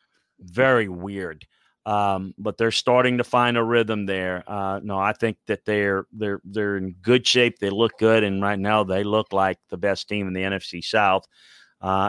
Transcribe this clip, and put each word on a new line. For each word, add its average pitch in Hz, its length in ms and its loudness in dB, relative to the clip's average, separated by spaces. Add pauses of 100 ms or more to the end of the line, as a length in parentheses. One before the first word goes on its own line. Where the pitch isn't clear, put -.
(400)
very 117 480 2
weird. 90 580 -10 (380)
Um, 101 540 -2
but 104 180 -6
they're 113 140 2
starting 123 480 2
to 120 60 -2
find 120 340 2
a 117 40 2
rhythm 113 440 0
there. 92 400 -4
Uh, 98 360 -6
no, 101 160 -6
I 98 140 0
think 110 240 -4 (120)
that 104 180 -6
they're, 101 460 0
they're, 104 320 -6
they're 101 340 -4
in 95 140 -6 (100)
good 117 240 2
shape. 120 320 2
They 101 100 -2
look 104 300 0
good, 110 260 4
and 98 160 -2
right 101 180 -2
now 107 240 2
they 95 220 -2
look 104 300 -2
like 95 240 0 (100)
the 104 80 -10
best 95 320 -4
team 101 200 -4
in 92 40 -6
the 92 120 -4
N 98 100 -2
F 95 80 -6
C - 180 -12
South. 98 460 2 (560)
Uh, 95 260 0